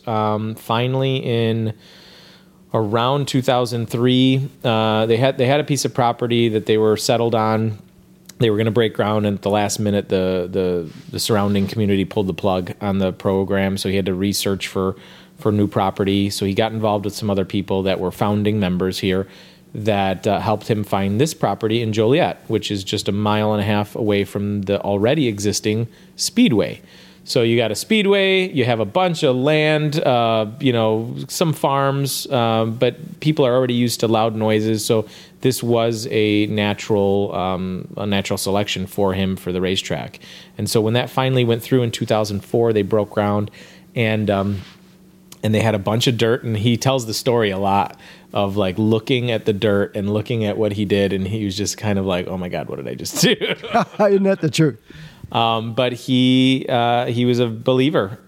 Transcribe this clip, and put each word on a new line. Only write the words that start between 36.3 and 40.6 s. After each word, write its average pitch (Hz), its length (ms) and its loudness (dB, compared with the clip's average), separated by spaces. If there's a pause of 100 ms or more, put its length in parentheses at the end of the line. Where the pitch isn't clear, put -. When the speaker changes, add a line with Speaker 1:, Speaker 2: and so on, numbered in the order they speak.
Speaker 1:
natural, 101 880 0
um, 92 600 -4
a 104 120 -6
natural 98 300 -2
selection 95 500 -2
for 98 260 0
him 95 220 -2
for 92 160 -8
the 90 100 -2
racetrack. 90 580 -4 (380)
And 107 100 -4